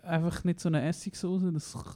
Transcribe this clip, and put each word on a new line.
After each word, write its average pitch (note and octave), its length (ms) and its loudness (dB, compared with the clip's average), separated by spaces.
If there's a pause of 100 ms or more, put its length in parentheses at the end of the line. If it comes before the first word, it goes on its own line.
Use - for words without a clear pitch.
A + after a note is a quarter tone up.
einfach E3 400 0
nicht F3 160 2
so F3 100 0
eine D#3 140 4
Essigsoße, F#3 680 0
das, - 260 -4 (180)